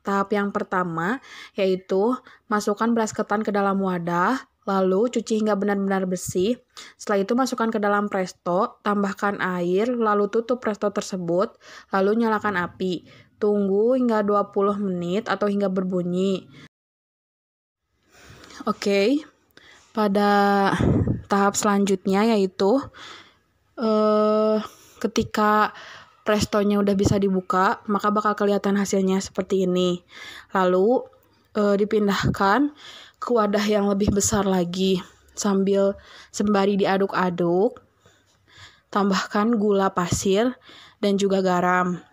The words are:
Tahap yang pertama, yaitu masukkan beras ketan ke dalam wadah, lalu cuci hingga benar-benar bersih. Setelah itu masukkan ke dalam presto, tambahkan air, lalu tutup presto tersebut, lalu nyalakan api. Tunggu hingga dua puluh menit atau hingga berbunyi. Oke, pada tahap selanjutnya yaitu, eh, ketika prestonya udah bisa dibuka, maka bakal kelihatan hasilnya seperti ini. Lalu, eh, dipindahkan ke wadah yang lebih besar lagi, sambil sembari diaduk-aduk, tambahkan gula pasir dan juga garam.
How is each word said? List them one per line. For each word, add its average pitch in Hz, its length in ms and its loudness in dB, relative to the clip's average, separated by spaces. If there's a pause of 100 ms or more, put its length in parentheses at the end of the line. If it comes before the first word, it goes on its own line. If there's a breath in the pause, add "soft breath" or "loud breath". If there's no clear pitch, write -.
Tahap 196 320 -2
yang 202 160 -2
pertama, 185 720 -4 (320 loud breath)
yaitu 190 640 0 (320 loud breath)
masukkan 214 400 -2
beras 226 240 0
ketan 214 320 -4
ke 202 80 -4
dalam 196 240 0
wadah, 180 720 -2 (140)
lalu 196 480 0
cuci 220 320 -2
hingga 208 120 0
benar-benar 196 520 -2
bersih. 185 480 -2 (400 loud breath)
Setelah 196 280 -2
itu 196 120 -2
masukkan 240 320 0
ke 226 120 -4
dalam 208 280 0
presto, 185 720 -4
tambahkan 202 600 -2
air, 180 520 0
lalu 208 360 0
tutup 233 320 -2
presto 208 280 -2
tersebut, 185 680 -4 (320 loud breath)
lalu 202 360 0
nyalakan 208 360 0
api. 180 440 -6 (320 loud breath)
Tunggu 208 600 2
hingga 226 280 0
dua 202 280 0
puluh 202 240 0
menit 185 520 -4
atau 196 240 -2
hingga 202 160 0
berbunyi. 185 800 -2 (2250 loud breath)
Oke, 208 560 0 (720 loud breath)
pada 202 800 2 (560 loud breath)
tahap 196 280 2
selanjutnya 202 720 2
yaitu, 202 520 2 (960 loud breath)
eh, 214 880 2 (320 loud breath)
ketika 214 800 0 (480 loud breath)
prestonya 208 560 0
udah 202 160 2
bisa 196 240 2
dibuka, 190 640 0
maka 208 240 -2
bakal 208 240 0
kelihatan 202 480 0
hasilnya 196 400 0
seperti 190 480 -2
ini. 180 320 0 (560 loud breath)
Lalu, 190 480 2 (480)
eh, 202 240 0
dipindahkan 208 960 2 (480 loud breath)
ke - 120 -4
wadah 208 320 2
yang 202 240 0
lebih 202 240 0
besar 202 320 0
lagi, 185 560 0 (320 loud breath)
sambil 196 640 0 (320 loud breath)
sembari 202 480 0
diaduk-aduk, 185 1040 0 (1120 loud breath)
tambahkan 208 640 0
gula 196 400 2
pasir 196 560 0 (480 loud breath)
dan 202 160 0
juga 196 240 2
garam. 180 720 0